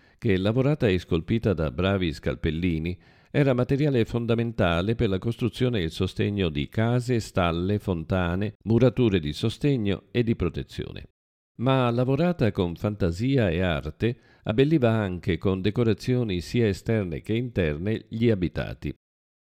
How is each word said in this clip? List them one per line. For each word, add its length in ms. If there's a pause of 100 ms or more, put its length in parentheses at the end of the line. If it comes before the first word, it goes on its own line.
(180)
che, 180
lavorata 500
e 120
scolpita 540
da 200
bravi 400
scalpellini, 840 (360)
era 220
materiale 500
fondamentale 920
per 140
la 100
costruzione 640
e 40
il 60
sostegno 580
di 200
case, 500
stalle, 640
fontane, 720 (100)
murature 540
di 140
sostegno 800
e 100
di 140
protezione. 720 (500)
Ma, 320
lavorata 600
con 240
fantasia 720
e 120
arte, 580 (240)
abbelliva 460
anche 480
con 220
decorazioni 800
sia 280
esterne 520
che 140
interne 720
gli 220
abitati. 640 (480)